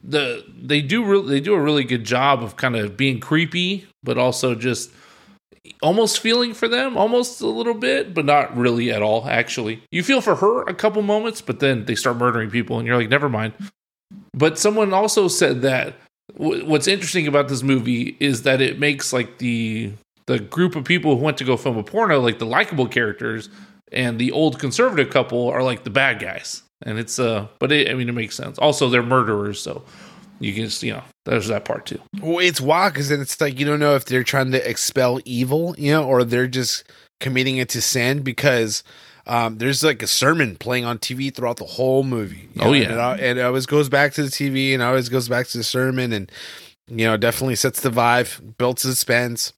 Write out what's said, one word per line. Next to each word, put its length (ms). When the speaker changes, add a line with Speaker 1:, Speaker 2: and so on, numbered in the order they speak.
Speaker 1:
the, 400
they 200
do 220
real, 200
they 160
do 160
a 60
really 220
good 220
job 380
of 120
kind 200
of 200
being 240
creepy, 680
but 140
also 380
just 360
almost 380
feeling 340
for 140
them, 300
almost 440
a 60
little 280
bit, 380
but 120
not 320
really 340
at 100
all, 260
actually. 640
You 120
feel 180
for 140
her 280
a 100
couple 280
moments, 400
but 180
then 260
they 100
start 220
murdering 320
people, 300
and 80
you're 100
like, 120
"Never 200
mind." 240
But 240
someone 360
also 340
said 340
that 340
w-, 280
what's 220
interesting 400
about 200
this 140
movie 580
is 220
that 180
it 200
makes, 340
like, 240
the, 540
the 140
group 360
of 80
people 320
who 80
went 140
to 60
go 140
film 200
a 60
porno, 360
like, 200
the 60
likable 420
characters, 640
and 260
the 140
old 280
conservative 520
couple 380
are, 120
like, 220
the 80
bad 280
guys. 440
And 140
it's, 220
uh, 280
but 120
it, 200
I 20
mean, 160
it 40
makes 220
sense. 220
Also, 320
they're 140
murderers, 580
so 220
you 140
can 120
just, 160
you 120
know, 100
there's 240
that 160
part 200
too. 140
Speaker 2:
Well, 200
it's 200
wild 360
'cause 140
then 120
it's 180
like, 200
you 80
don't 120
know 160
if 100
they're 180
trying 300
to 160
expel 540
evil, 540
you 140
know, 140
or 180
they're 240
just 360
committing 380
it 120
to 120
sin 420
because, 580
um, 320
there's, 240
like, 180
a 60
sermon 480
playing 280
on 140
T 160
V 160
throughout 280
the 80
whole 380
movie, 520
you 60
Speaker 1:
Oh, 100
Speaker 2:
know, 20
Speaker 1:
yeah. 120
Speaker 2:
and 80
it 40
al-, 220
and 200
it 40
always 240
goes 200
back 260
to 100
the 80
T 180
V 240
and 80
always 280
goes 200
back 200
to 100
the 40
sermon 480
and, 200
you 180
know, 120
definitely 380
sets 260
the 100
vibe, 680
builds 240
suspense. 760